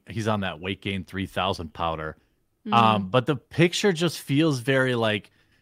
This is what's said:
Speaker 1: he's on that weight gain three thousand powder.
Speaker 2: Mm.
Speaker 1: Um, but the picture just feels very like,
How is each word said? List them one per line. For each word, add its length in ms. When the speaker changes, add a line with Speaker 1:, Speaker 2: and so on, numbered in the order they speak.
Speaker 1:
he's 200
on 140
that 200
weight 200
gain 220
three 220
thousand 480
powder. 420
Speaker 2:
Mm. 80
Speaker 1:
Um, 360
but 160
the 100
picture 580
just 260
feels 400
very 360
like, 360